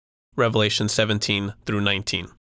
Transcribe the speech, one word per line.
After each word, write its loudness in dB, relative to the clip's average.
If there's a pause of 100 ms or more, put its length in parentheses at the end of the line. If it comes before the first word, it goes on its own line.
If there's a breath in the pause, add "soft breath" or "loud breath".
(360)
Revelation 2
seventeen 0 (100)
through -2
nineteen. -2 (300)